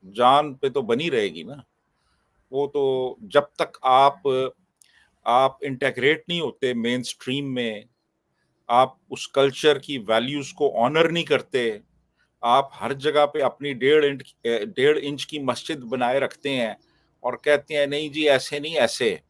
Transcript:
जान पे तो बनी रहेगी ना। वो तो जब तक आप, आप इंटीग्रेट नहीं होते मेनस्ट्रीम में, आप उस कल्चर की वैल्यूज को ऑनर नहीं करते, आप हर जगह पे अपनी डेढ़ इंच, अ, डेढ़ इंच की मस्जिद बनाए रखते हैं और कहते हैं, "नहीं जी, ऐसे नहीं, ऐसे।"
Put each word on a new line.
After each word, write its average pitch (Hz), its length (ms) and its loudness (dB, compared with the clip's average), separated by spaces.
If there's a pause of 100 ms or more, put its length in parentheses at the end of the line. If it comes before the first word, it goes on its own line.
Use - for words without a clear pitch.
जान 127 500 2
पे 135 160 -4
तो 131 120 -2
बनी 120 260 -2
रहेगी 98 360 -4
ना। 135 200 -18 (880)
वो 139 140 -2
तो 135 560 -2
जब 143 200 2
तक - 300 -6 (120)
आप, 131 640 4 (760)
आप 131 380 2
इंटीग्रेट 135 640 0
नहीं 175 120 -4
होते 123 340 -4
मेनस्ट्रीम 123 720 -4
में, 117 400 -6 (840)
आप 127 280 2 (120)
उस - 160 -12
कल्चर 139 520 2
की 139 200 -10
वैल्यूज 120 540 -2
को 143 180 0
ऑनर 156 400 2
नहीं 170 140 -2
करते, 123 560 -2 (640)
आप 131 300 2
हर 120 180 -6
जगह 143 340 2
पे 147 140 -4
अपनी 139 340 -2
डेढ़ 143 300 4
इंच, 139 300 -4 (120)
अ, - 20 -2
डेढ़ 117 500 0
इंच 143 260 -8
की 156 140 -12
मस्जिद 139 400 -6
बनाए 127 400 -2
रखते 135 320 -4
हैं 120 260 -4 (480)
और 123 200 -6
कहते 147 300 0
हैं, 143 120 0
"नहीं 147 240 -6
जी, 151 160 -2
ऐसे 143 340 0
नहीं, 160 160 -8
ऐसे।" 120 540 0